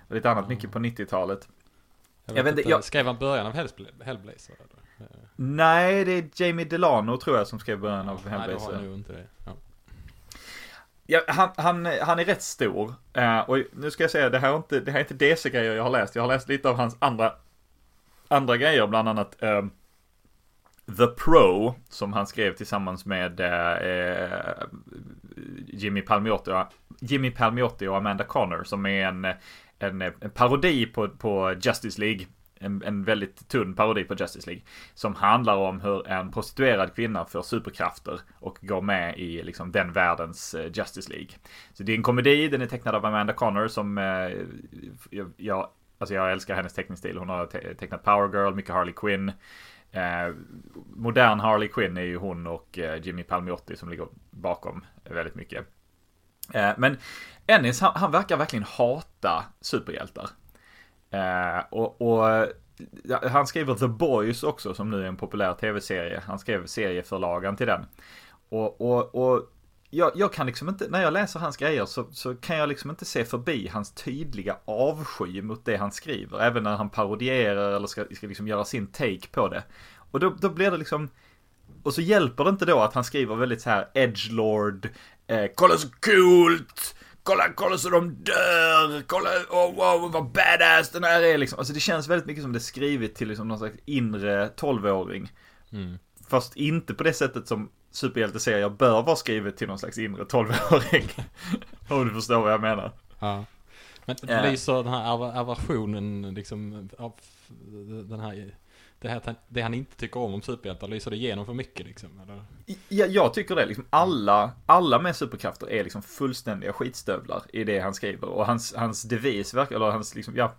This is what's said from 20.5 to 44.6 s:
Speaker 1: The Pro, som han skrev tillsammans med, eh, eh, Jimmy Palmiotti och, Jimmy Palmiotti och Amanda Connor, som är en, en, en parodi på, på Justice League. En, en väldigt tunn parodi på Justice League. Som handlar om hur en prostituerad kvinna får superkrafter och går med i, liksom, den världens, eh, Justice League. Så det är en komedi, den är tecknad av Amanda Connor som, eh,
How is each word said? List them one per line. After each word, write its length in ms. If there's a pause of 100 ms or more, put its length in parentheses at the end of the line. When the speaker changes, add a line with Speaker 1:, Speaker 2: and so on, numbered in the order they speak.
Speaker 1:
The 100
Pro, 680 (140)
som 240
han 140
skrev 280
tillsammans 520
med, 340
eh, 320
eh, 920 (1000)
Jimmy 360
Palmiotti 480
och, 220 (280)
Jimmy 300
Palmiotti 560
och 100
Amanda 280
Connor, 400
som 220
är 200
en, 180 (540)
en, 240
en 320
parodi 520
på, 220
på 520
Justice 400
League. 260 (320)
En, 240
en 220
väldigt 440
tunn 260
parodi 300
på 100
Justice 360
League. 140 (300)
Som 200
handlar 420
om 240
hur 280
en 240
prostituerad 600
kvinna 300
får 180
superkrafter 760 (140)
och 260
går 200
med 380
i, 240
liksom, 300
den 200
världens, 600
eh, 200
Justice 360
League. 180 (440)
Så 100
det 100
är 40
en 60
komedi, 460
den 140
är 40
tecknad 280
av 120
Amanda 260
Connor 360
som, 300
eh, 320 (800)